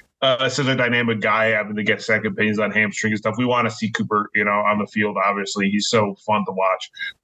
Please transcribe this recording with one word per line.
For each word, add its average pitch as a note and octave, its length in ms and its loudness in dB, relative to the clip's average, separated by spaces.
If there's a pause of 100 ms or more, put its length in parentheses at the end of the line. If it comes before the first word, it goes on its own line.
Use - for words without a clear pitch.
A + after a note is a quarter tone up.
(220)
uh, C3 260 2
such C3 200 -2
a C3 80 2
dynamic A#2+ 440 2
guy A2 280 2
having G#2+ 280 0
to G#2 80 -2
get G#2 180 -10
second A2 300 0
opinions G#2+ 280 0
on G2+ 120 0
hamstring G#2+ 400 0
and G#2+ 80 -2
stuff. G#2+ 180 -2
We B2 80 0
wanna A#2+ 260 2
see A2 200 -4
Cooper, G#2 440 0
you G#2 100 2
know, G#2 60 2
on G#2 260 2
the G2+ 100 -2
field, G#2 380 -2
obviously. G2+ 440 0
He's G2+ 200 0
so G#2 260 2 (100)
fun G#2+ 200 0
to F#2+ 80 -6
watch. F#2+ 360 0 (340)